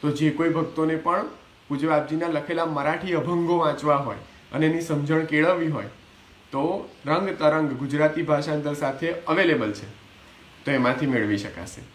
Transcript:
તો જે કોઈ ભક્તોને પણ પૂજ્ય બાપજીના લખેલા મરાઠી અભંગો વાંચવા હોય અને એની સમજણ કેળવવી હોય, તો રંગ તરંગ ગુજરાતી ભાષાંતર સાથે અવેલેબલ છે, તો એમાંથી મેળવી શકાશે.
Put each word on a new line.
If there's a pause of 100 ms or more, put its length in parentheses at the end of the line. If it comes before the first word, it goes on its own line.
તો
જે
કોઈ
ભક્તોને
પણ (440)
પૂજ્ય
બાપજીના
લખેલા
મરાઠી
અભંગો
વાંચવા
હોય (360)
અને
એની
સમજણ
કેળવવી
હોય, (680)
તો (160)
રંગ
તરંગ
ગુજરાતી
ભાષાંતર
સાથે
અવેલેબલ
છે, (760)
તો
એમાંથી
મેળવી
શકાશે. (120)